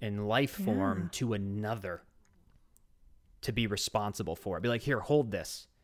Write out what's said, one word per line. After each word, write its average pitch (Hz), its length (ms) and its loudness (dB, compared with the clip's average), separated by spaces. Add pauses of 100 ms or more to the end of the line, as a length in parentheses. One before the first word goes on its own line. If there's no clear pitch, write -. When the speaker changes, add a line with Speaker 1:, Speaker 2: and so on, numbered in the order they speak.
Speaker 1:
and 104 260 -2
life 123 240 4
form 127 520 2
Speaker 2:
Yeah. 87 40 -2 (120)
Speaker 1:
to 117 140 0
another 101 680 -2 (1400)
to - 100 -2
be 113 160 2
responsible 101 680 -2
for 92 220 -4
it. 82 40 -4
Be 113 80 2
like, 120 120 2
"Here, - 180 0
hold 139 320 4
this." - 360 -6 (160)